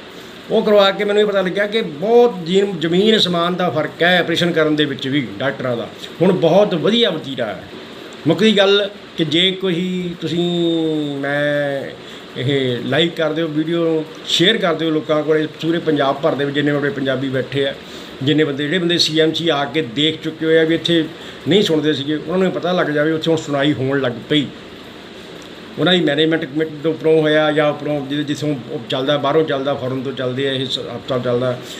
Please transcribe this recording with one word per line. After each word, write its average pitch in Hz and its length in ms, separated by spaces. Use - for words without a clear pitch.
ਉਹ 214 120
ਕਰਵਾ 196 280
ਕੇ 190 120
ਮੈਨੂੰ 208 180
ਇਹ 208 60
ਪਤਾ 196 140
ਲੱਗਿਆ 185 260
ਕਿ 220 140
ਬਹੁਤ 196 540
ਜ਼ੀਨ-, 190 340
ਜ਼ਮੀਨ 185 380
ਅਸਮਾਨ 175 380
ਦਾ 175 140
ਫਰਕ 151 340
ਹੈ 180 160
ਆਪਰੇਸ਼ਨ 165 320
ਕਰਨ 156 240
ਦੇ 147 100
ਵਿੱਚ 135 220
ਵੀ 135 200
ਡਾਕਟਰਾਂ 127 400
ਦਾ। 104 100
ਹੁਣ 190 100
ਬਹੁਤ 175 440
ਵਧੀਆ 208 340
ਵਤੀਰਾ 131 360
ਹੈ। 92 180
ਮੁੱਕਦੀ 196 300
ਗੱਲ 202 320
ਕਿ 165 80
ਜੇ 175 260
ਕੋਈ 185 580
ਤੁਸੀਂ, 170 280
ਮੈਂ 143 640
ਇਹ 131 480
ਲਾਈਕ 165 300
ਕਰ 156 180
ਦਿਓ, 165 140
ਵੀਡੀਓ 160 580
ਸ਼ੇਅਰ 196 300
ਕਰ 139 160
ਦਿਓ 160 160
ਲੋਕਾਂ 151 340
ਕੋਲੇ, 156 240
ਪੂਰੇ 165 320
ਪੰਜਾਬ 139 420
ਭਰ 147 140
ਦੇ 139 100
ਵਿੱਚ 139 100
ਜਿੰਨੇ 147 160
ਆਪਣੇ 143 180
ਪੰਜਾਬੀ 135 400
ਬੈਠੇ 131 380
ਆ, - 60
ਜਿੰਨੇ 151 200
ਬੰਦੇ, 143 200
ਜਿਹੜੇ 151 140
ਬੰਦੇ 170 200
ਸੀ 156 220
ਐਮ 160 140
ਸੀ 165 160
ਆ 143 160
ਕੇ 135 160
ਦੇਖ 147 400
ਚੁੱਕੇ 160 240
ਹੋਏ 160 140
ਆ 160 40
ਵੀ 160 120
ਇੱਥੇ 165 300
ਨਹੀਂ 196 160
ਸੁਣਦੇ 156 300
ਸੀਗੇ, 143 220
ਉਹਨਾਂ 156 220
ਨੂੰ 185 140
ਪਤਾ 180 200
ਲੱਗ 170 160
ਜਾਵੇ 147 240
ਉੱਥੇ 160 200
ਹੁਣ 160 60
ਸੁਣਾਈ 143 360
ਹੋਣ 131 280
ਲੱਗ 127 100
ਪਈ। 147 180
ਉਹਨਾਂ 165 140
ਦੀ 180 80
ਮੈਨੇਜਮੈਂਟ 156 440
ਕਮੇਟੀ 156 260
ਤੋਂ 160 100
ਉੱਪਰੋਂ 156 280
ਹੋਇਆ 151 300
ਜਾਂ 151 180
ਉੱਪਰੋਂ 143 380
ਜਿਹਦੇ, 147 160
ਜਿੱਥੋਂ 147 320
ਉਹ 139 100
ਚੱਲਦਾ, 139 280
ਬਾਹਰੋਂ 143 260
ਚੱਲਦਾ, 139 300
ਫੋਰਨ 131 280
ਤੋਂ 139 100
ਚੱਲਦੇ 127 380
ਆ, - 20
ਇਹ 131 140
ਸ-, 127 140
ਹਸਪਤਾਲ 120 420
ਚੱਲਦਾ, 123 380